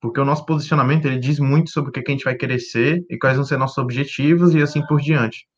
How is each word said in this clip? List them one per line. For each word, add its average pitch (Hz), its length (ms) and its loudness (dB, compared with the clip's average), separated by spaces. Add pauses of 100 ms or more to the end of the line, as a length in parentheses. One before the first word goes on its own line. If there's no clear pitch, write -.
Porque 117 180 -6
o 139 60 2
nosso 147 200 -2
posicionamento, 151 600 0
ele 131 140 0
diz 139 200 -2
muito 143 320 2
sobre 139 200 -4
o - 20 -16
que 135 100 -6
que - 80 -6
a 139 40 0
gente 135 100 -8
vai 127 100 -2
querer 127 240 -4
ser 139 500 0
e - 100 -10
quais 131 180 2
vão 139 80 0
ser 135 140 -2
nossos 131 200 -4
objetivos 143 760 2
e 151 80 4
assim 147 240 0
por 147 140 2
diante. 139 460 0 (120)